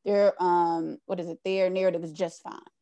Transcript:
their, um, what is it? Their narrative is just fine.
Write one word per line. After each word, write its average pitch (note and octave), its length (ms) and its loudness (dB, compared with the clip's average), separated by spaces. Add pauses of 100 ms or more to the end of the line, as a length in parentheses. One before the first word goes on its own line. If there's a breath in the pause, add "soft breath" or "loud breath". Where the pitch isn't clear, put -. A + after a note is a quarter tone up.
their, G3+ 380 2
um, E3+ 640 2
what F#3 140 -6
is E3+ 80 -8
it? E3 140 -12
Their F#3+ 280 0
narrative F3+ 340 0
is D#3+ 80 -10
just E3 300 -6
fine. - 180 -16 (220)